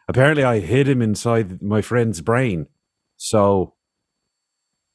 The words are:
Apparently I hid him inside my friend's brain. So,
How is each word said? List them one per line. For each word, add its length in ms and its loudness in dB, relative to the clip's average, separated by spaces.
Apparently 340 2
I 160 2
hid 300 0
him 120 0
inside 640 -2
my 180 -2
friend's 400 -2
brain. 460 -2
So, 580 0